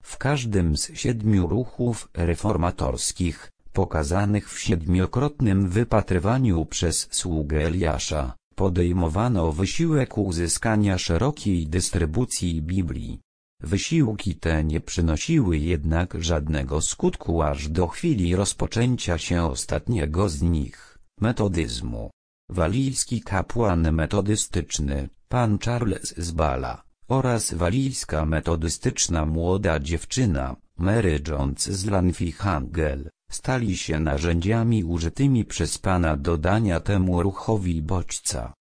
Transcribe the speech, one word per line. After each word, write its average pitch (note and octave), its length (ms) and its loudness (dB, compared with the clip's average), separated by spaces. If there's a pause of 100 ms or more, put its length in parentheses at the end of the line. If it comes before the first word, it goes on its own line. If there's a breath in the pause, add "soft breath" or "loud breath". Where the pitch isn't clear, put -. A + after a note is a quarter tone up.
W - 140 -14
każdym G#2 600 2
z - 160 -4
siedmiu G#2+ 540 2
ruchów A#2+ 680 -2
reformatorskich, E2+ 1400 -2 (240)
pokazanych F#2+ 800 0
w - 60 -12
siedmiokrotnym F#2+ 1080 2
wypatrywaniu G2 960 2
przez - 460 -2
sługę D2+ 540 0
Eliasza, D#2+ 720 -2 (200)
podejmowano F2+ 960 2
wysiłek C3+ 680 0
uzyskania G2 800 2
szerokiej F2+ 680 0
dystrybucji E2+ 920 0
Biblii. D2+ 580 -4 (420)
Wysiłki G2+ 760 0
te D#2+ 280 0
nie D#2 180 0
przynosiły F2 760 2
jednak E2 680 0
żadnego D2+ 580 0
skutku - 600 -2
aż D2 280 0
do E2+ 180 2
chwili F#2 480 0
rozpoczęcia A2 800 0
się E2+ 260 0
ostatniego D#2+ 840 0
z D2 120 -4
nich, E2 560 -2 (240)
metodyzmu. G#2 880 -2 (400)
Walijski A2 720 0
kapłan F2+ 680 2
metodystyczny, D#2 1160 0 (180)
pan A2+ 320 2
Charles A#2 580 -4
z E2 140 -4
Bala, C2+ 520 -2 (240)
oraz B2 460 0
walijska E2+ 720 0
metodystyczna D#2+ 1000 0
młoda E2+ 540 0
dziewczyna, D2 760 -2 (220)
Mary F#2 500 2
Jones C#2 360 -2
z G2 220 -4
Lanfihangel, E2 1200 0 (220)
stali A#2 460 -2
się D#2 220 -2
narzędziami E2+ 840 2
użytymi E2+ 640 2
przez - 320 -2
pana F2 400 2
do D#2+ 200 0
dania F2+ 420 2
temu F#2 440 2
ruchowi F#2 580 0
bodźca. D#2 800 -4